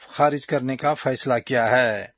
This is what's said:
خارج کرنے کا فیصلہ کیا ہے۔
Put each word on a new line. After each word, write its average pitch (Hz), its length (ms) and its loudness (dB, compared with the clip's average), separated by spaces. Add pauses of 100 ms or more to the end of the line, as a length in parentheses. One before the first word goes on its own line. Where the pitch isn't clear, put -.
خارج 147 400 0
کرنے 131 300 -2
کا 147 180 0
فیصلہ 131 400 -2 (120)
کیا 117 240 2
ہے۔ 113 360 2 (120)